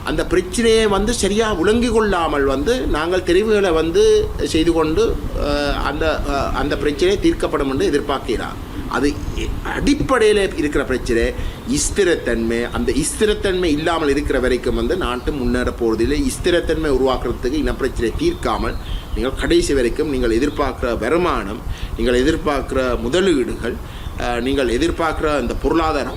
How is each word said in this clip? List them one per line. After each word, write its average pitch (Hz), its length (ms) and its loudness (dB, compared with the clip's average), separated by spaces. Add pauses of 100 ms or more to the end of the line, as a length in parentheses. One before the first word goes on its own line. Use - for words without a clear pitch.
அந்த 156 220 -2
பிரச்சனையை 220 600 2
வந்து 202 260 2
சரியா 214 400 0
விளங்கி 214 340 2
கொள்ளாமல் 185 560 2
வந்து 147 440 0
நாங்கள் 165 360 0
தெரிவுகளை 196 500 4
வந்து 165 300 4 (400)
செய்து 160 300 2
கொண்டு, 160 420 2 (240)
அஹ், 143 460 0
அந்த, 151 420 0
அஹ், 139 260 0
அந்த 143 240 0
பிரச்சனை 151 420 0
தீர்க்கப்படும் 156 500 0
என்று 139 160 0
எதிர்பார்க்கிறார். 131 720 -2 (320)
அது 143 240 0 (500)
அடிப்படையில 220 920 2
இருக்கிற 147 260 0
பிரச்சனை 123 500 0 (420)
ஸ்திரத்தன்மை. 117 960 0
அந்த 120 200 -2
ஸ்திரத்தன்மை 185 760 0
இல்லாமல் 160 440 0
இருக்கிற 139 300 0
வரைக்கும் 123 360 0
வந்து 120 220 0
நாட்டு 123 340 -2
முன்னேற 123 400 0
போவதில்லை. 117 580 0
ஸ்திரத்தன்மை 165 600 0
உருவாக்குறதுக்கு 127 760 0
இனப்பிரச்சனை 123 540 -2
தீர்க்காமல் 123 580 -2 (400)
நீங்கள் 120 240 -2
கடைசி 156 340 2
வரைக்கும் 131 360 0
நீங்கள் 123 300 0
எதிர்பார்க்கிற 131 580 -2
வருமானம், 123 640 -2 (360)
நீங்கள் 123 260 2
எதிர்பார்க்கிற 131 760 0
முதலீடுகள், 131 760 0 (440)
அஹ், 120 200 -2
நீங்கள் 131 300 0
எதிர்பார்க்கிற 151 680 0
அந்த 117 160 -2
பொருளாதார 156 640 0